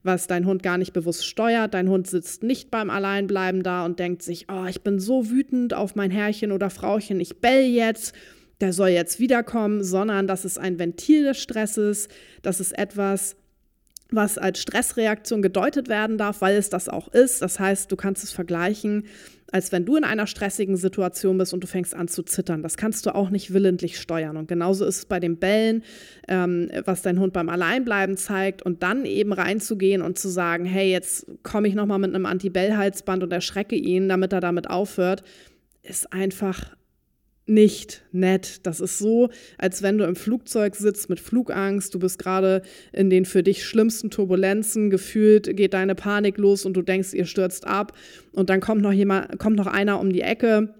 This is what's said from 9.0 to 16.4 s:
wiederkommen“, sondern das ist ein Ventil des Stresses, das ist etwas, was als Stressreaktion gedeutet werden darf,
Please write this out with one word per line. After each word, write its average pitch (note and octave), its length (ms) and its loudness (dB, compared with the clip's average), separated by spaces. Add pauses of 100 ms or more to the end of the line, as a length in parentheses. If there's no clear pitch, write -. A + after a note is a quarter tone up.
wiederkommen“, A#3 640 0
sondern G3 420 0
das F#3+ 160 -4
ist F#3 160 -6
ein F3+ 200 -4
Ventil C#4+ 440 4
des C4+ 180 0
Stresses, G#3 680 -2 (320)
das F#3+ 180 -2
ist - 180 -4
etwas, G3 600 -2 (760)
was G#3 260 0
als F#3+ 220 -2
Stressreaktion A3 840 -2
gedeutet G#3 480 2
werden A3 280 0
darf, G#3 240 -2